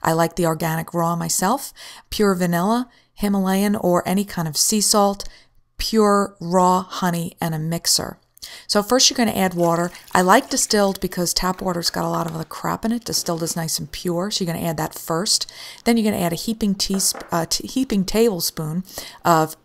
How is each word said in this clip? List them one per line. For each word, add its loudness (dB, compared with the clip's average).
I 2
like 0
the 0
organic -2
raw 0
myself. -2
Pure 2
vanilla, 0
Himalayan, 0
or 2
any 2
kind -4
of -6
sea 2
salt, 2
pure 2
raw 4
honey, -4
and -2
a -4
mixer. -2
So 4
first 4
you're -6
gonna 2
add 0
water. 2
I 4
like 6
distilled 0
because -2
tap -2
water's -2
got -4
a -2
lot -2
of -8
other -6
crap -6
in 0
it. -4
Distilled -2
is -4
nice -4
and -10
pure, -4
so -2
you're -4
gonna -6
add -2
that -6
first. -2
Then 4
you're 2
gonna 0
add 0
a -6
heaping -2
teasp-, -2
uh, 0
t-, -4
heaping 0
tablespoon 0
of 2